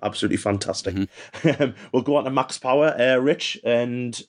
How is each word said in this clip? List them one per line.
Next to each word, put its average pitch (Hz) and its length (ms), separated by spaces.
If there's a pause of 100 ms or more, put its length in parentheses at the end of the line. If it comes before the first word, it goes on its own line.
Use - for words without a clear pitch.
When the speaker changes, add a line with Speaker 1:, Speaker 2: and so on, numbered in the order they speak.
Speaker 1:
Absolutely 101 340
fantastic. 98 580
Speaker 2:
Mm-hmm. 127 760 (100)
Speaker 1:
<laughs> - 120
We'll 127 100
go 147 140
on 135 80
to 131 60
Max 131 260
Power, 143 420
uh, 127 180
Rich, - 460
and, 120 640